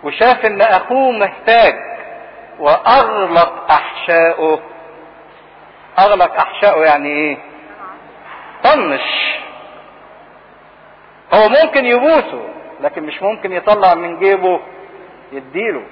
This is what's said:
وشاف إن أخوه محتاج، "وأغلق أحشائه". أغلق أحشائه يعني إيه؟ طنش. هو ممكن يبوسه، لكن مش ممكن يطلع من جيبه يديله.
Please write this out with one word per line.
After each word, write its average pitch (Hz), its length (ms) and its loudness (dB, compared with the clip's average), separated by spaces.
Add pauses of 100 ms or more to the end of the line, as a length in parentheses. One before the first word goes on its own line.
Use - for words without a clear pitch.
وشاف 226 440 0
إن 202 160 0
أخوه 247 500 0
محتاج، 220 600 2 (840)
"وأغلق 185 1120 0
أحشائه". 165 920 0 (1400)
أغلق 190 380 2
أحشائه 160 480 0
يعني 147 240 2
إيه؟ 147 300 -4 (1300)
طنش. 226 720 0 (2000)
هو 214 140 6
ممكن 285 360 2
يبوسه، 240 640 0 (320)
لكن 147 220 -6
مش 151 200 -12
ممكن 202 300 -6
يطلع 185 420 2
من 170 240 -8
جيبه 185 420 0 (720)
يديله. 139 600 -8